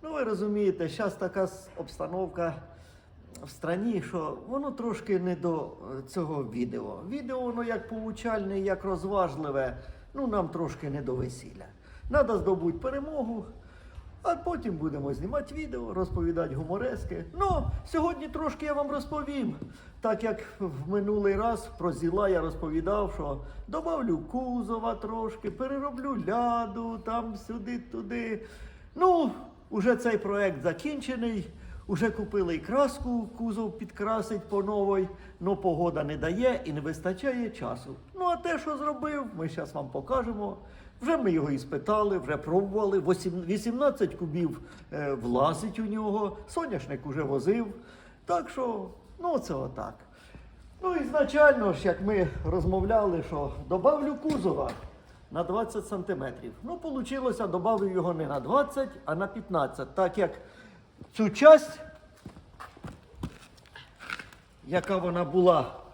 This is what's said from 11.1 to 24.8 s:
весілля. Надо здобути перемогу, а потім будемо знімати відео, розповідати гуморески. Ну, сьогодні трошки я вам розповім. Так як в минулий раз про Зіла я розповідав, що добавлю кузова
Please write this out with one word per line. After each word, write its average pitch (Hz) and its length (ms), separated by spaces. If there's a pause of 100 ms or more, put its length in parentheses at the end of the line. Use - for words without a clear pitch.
весілля. - 500 (440)
Надо 240 280
здобути 175 400
перемогу, 262 680 (760)
а 339 120
потім 294 420
будемо 143 360
знімати 202 420
відео, 156 380
розповідати 170 600
гуморески. 175 720 (140)
Ну, 381 240 (220)
сьогодні 311 420
трошки 302 380
я 294 80
вам 285 180
розповім. 277 640 (460)
Так 220 220
як 220 200 (160)
в 151 300
минулий 202 460
раз 220 420
про 170 140
Зіла 190 380
я 175 120
розповідав, 160 720
що 143 280 (260)
добавлю 302 500
кузова 233 800